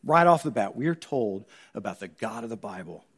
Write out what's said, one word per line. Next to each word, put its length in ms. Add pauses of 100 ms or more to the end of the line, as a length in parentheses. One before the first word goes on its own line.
Right 240
off 160
the 80
bat, 260
we 100
are 80
told 500 (300)
about 260
the 80
God 340
of 60
the 80
Bible, 480 (140)